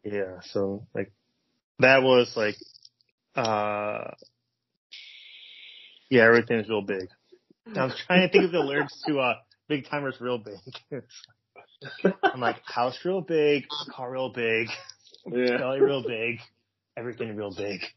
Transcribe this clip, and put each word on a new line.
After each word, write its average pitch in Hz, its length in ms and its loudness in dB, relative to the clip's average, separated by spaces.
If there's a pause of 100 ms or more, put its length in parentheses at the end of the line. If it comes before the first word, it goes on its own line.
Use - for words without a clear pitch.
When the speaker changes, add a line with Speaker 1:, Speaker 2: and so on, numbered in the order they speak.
(140)
Speaker 1:
Yeah, 92 260 -6 (120)
so, 98 420 -2
like, 101 180 -6 (680)
that 131 240 8
was, 127 320 6
like, 107 200 -2 (800)
uh, 104 760 -2 (2000)
yeah, 120 160 8
everything's 113 440 6
real 107 120 0
big. 98 260 -6 (680)
I 131 100 0
was 127 100 -6 (120)
trying 185 200 6
to 180 40 -2
think 196 140 4
of 170 60 -2
the 175 80 0
lyrics 143 480 -4
to, 143 120 0
uh, 120 160 0 (340)
Big 143 200 -2
Timers 143 300 -6
Real 123 200 -4
Big. 107 640 -14
<laughs> - 1200 -6
I'm 214 180 0
like, 113 240 0
"House 127 400 -4
real 185 160 -2
big, 147 420 2 (260)
car 127 220 -12
real 131 200 -6
big, 113 360 0 (580)
Speaker 2:
Yeah. 123 320 0
Speaker 1:
belly 131 240 -2
real 135 220 2
big, 117 360 -4 (560)
everything 113 400 -8
real 101 200 -8
big." 101 240 -6 (180)